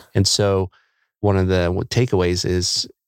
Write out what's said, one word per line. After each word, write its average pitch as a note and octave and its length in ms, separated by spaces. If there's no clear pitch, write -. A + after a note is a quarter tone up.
And G2+ 100
so G2 460
one G2+ 180
of F#2 100
the F#2 180
w-, F2+ 180
takeaways F2+ 600
is - 440